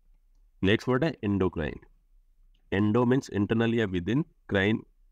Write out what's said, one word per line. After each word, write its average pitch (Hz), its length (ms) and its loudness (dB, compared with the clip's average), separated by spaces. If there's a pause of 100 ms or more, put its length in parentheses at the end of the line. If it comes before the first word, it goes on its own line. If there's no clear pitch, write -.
(640)
नेक्स्ट 101 260 2
वर्ड 127 160 0
है 160 200 -4
endocrine। 92 540 -2 (960)
Endo 104 320 2
means 131 320 0
internal 113 360 0
या 113 120 0
within, 92 320 -2
crine, 101 600 0 (340)